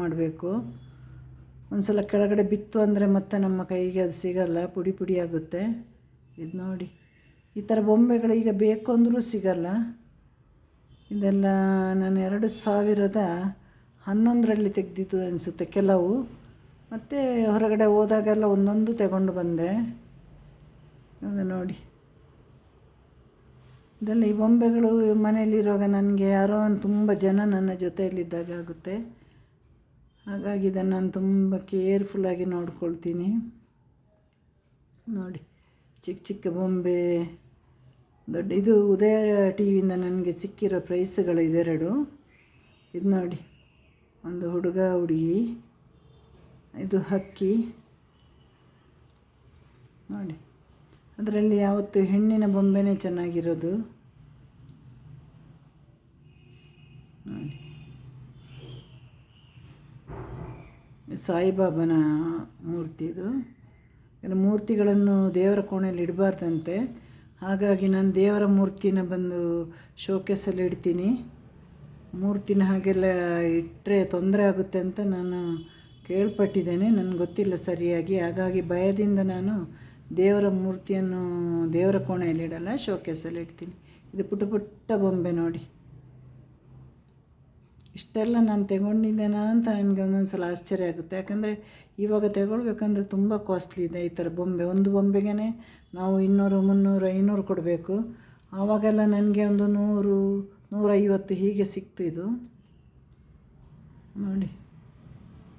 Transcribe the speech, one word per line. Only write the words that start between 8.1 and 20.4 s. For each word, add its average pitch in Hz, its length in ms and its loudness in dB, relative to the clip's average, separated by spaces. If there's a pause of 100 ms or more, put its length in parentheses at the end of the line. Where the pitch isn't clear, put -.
ಈಗ 226 120 2 (120)
ಬೇಕು 214 320 0
ಅಂದರೂ 233 240 4 (100)
ಸಿಗಲ್ಲ. 180 360 -2 (1500)
ಇದೆಲ್ಲ 196 300 2 (580)
ನಾನು 190 240 0
ಎರಡು 208 220 0 (160)
ಸಾವಿರದ 202 580 2 (840)
ಹನ್ನೊಂದರಲ್ಲಿ 214 720 2
ತೆಗೆದಿದ್ದು 185 420 -4 (100)
ಅನಿಸುತ್ತೆ 170 380 -6 (100)
ಕೆಲವು. 190 340 4 (840)
ಮತ್ತು 247 240 -8 (320)
ಹೊರಗಡೆ 214 420 4
ಹೋದಾಗೆಲ್ಲ 214 600 4
ಒಂದೊಂದು 208 380 2 (100)
ತಗೊಂಡು 190 360 2
ಬಂದೆ. 170 300 -2 (1500)